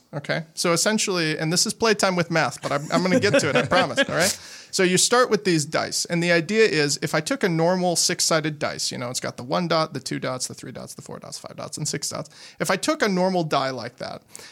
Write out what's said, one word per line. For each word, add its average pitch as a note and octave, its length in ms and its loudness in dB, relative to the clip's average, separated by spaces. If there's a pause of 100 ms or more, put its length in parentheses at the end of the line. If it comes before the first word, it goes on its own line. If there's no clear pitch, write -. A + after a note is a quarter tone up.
(140)
okay? D3+ 300 -4 (120)
So F3+ 160 0
essentially, F3 680 0
and D#3+ 160 0
this F3+ 140 2
is G#3+ 60 -4
playtime G#3 420 2
with E3 160 0
math, D3+ 320 2
but C3+ 80 -2
I'm, C#3+ 180 -2
I'm E3+ 140 2
gonna F#3 160 4
get G#3 220 4
to D3+ 80 2
it, - 80 0
I A#3+ 80 2
promise, E3+ 340 2
all C4+ 160 0
right? F3 240 2 (300)
So - 140 0
you F3+ 140 4
start A#3+ 320 4
with G3+ 140 0
these D#3+ 220 2
dice, - 400 -4
and E3+ 160 0
the F3 100 2
idea F3 340 4
is D3 360 2
if D#3+ 140 -2
I D#3 40 4
took C4+ 240 -2
a G3+ 60 4
normal F3 460 2
six-sided D#3 640 0
dice, F2+ 320 -4
you - 60 -8
know, B2+ 120 -6
it's B2+ 120 -6
got B2 140 -6
the - 80 -12
one E3+ 240 -2
dot, D#3+ 260 0
the C#3 60 -6
two C#3+ 200 -6
dots, B2+ 280 -6
the A#2 60 -10
three - 180 -14
dots, B2 220 -14
the - 80 -16
four - 180 -14
dots, - 200 -14
five - 160 -16
dots, - 220 -12
and D3+ 100 -4
six - 220 -4
dots. - 200 -8 (300)
If E3+ 100 -2
I G3 60 2
took D4+ 260 0
a A#3 80 2
normal F#3 340 2
die C#3+ 280 0
like B2 260 -10
that, - 240 -10 (300)